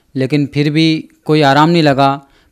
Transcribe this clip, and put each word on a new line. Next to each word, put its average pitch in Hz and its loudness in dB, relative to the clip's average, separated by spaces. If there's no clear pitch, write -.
लेकिन 135 -2
फिर 147 -2
भी 160 -2
कोई 151 0
आराम 143 2
नहीं 170 2
लगा। 139 0